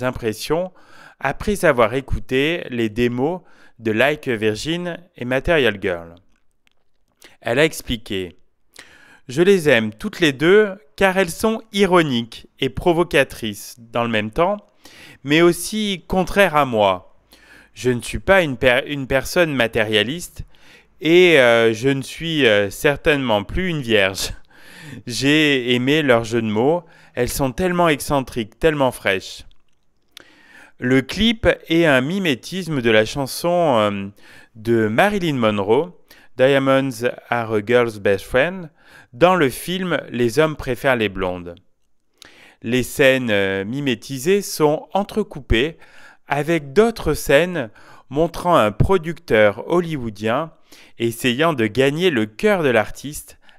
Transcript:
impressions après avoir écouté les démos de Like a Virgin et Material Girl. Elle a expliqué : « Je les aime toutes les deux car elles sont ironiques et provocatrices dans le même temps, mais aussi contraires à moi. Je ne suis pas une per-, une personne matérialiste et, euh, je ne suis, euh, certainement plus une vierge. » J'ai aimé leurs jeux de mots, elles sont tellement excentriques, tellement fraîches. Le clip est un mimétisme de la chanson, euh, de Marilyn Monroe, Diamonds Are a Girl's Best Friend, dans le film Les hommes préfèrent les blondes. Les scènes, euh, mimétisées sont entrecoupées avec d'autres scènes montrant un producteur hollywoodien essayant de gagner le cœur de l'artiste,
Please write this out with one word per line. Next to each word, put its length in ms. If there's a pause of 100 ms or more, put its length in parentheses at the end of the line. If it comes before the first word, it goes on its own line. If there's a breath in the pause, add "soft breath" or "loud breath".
impressions 680 (540 loud breath)
après 380
avoir 300
écouté 760
les 200
démos 500 (400 soft breath)
de 140
Like 340
a 80
Virgin 640 (180)
et 80
Material 580
Girl. 340 (1200 soft breath)
Elle 200
a 40
expliqué : « 720 (920 loud breath)
Je 120
les 280
aime 240
toutes 260
les 140
deux 420 (220)
car 200
elles 120
sont 320 (100)
ironiques 760 (120)
et 80
provocatrices 1120
dans 240
le 60
même 220
temps, 260 (640 loud breath)
mais 180
aussi 680
contraires 480
à 80
moi. 500 (580 soft breath)
Je 180
ne 100
suis 180
pas 220
une 160
per-, 300
une 200
personne 460
matérialiste 920 (560 soft breath)
et, 400
euh, 320
je 160
ne 140
suis, 440
euh, 240
certainement 760
plus 240
une 120
vierge. » 500 (760 loud breath)
J'ai 640
aimé 280
leurs 240
jeux 160
de 60
mots, 360 (320 soft breath)
elles 140
sont 240
tellement 340
excentriques, 720
tellement 320
fraîches. 520 (1400 loud breath)
Le 220
clip 460 (220)
est 160
un 160
mimétisme 800
de 80
la 160
chanson, 720
euh, 300 (480 loud breath)
de 320
Marilyn 480
Monroe, 680 (320 soft breath)
Diamonds 720 (200)
Are 240
a 120
Girl's 340
Best 260
Friend, 440 (440 soft breath)
dans 220
le 140
film 600
Les 300
hommes 180
préfèrent 400
les 100
blondes. 480 (1080 loud breath)
Les 200
scènes, 480
euh, 320
mimétisées 760
sont 520
entrecoupées 840 (500 loud breath)
avec 460
d'autres 400
scènes 560 (400 loud breath)
montrant 480
un 140
producteur 960
hollywoodien 840 (480 soft breath)
essayant 540
de 140
gagner 420
le 160
cœur 360
de 80
l'artiste, 680 (220 soft breath)